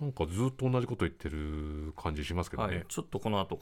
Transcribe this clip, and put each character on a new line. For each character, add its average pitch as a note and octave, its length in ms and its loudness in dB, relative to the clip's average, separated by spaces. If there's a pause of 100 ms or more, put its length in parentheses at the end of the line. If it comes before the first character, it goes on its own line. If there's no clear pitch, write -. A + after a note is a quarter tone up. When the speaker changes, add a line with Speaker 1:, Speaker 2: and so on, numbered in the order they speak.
Speaker 1:
な D3 60 0
ん C3+ 60 -2
か E2+ 120 0
ず G2 220 2
っ C3 40 2
と C3 160 0
同 B2+ 140 4
じ B2 60 0
こ A#2+ 80 -2
と F2+ 100 2
言 D#2+ 80 2
っ - 20 -18
て - 140 -4
る D2+ 680 -4
感 D#2+ 200 -2
じ D2+ 100 -2
し E2+ 80 -2
ま F2 100 2
す - 60 -8
け - 80 -6
ど A2 100 2
ね。 F2+ 80 0
Speaker 2:
は F2 60 -2
い。 - 60 -6
ち - 120 -6
ょ - 40 -2
っ - 40 -14
と - 120 -2
こ A2+ 100 0
の G#2 100 4
後 F#2+ 220 0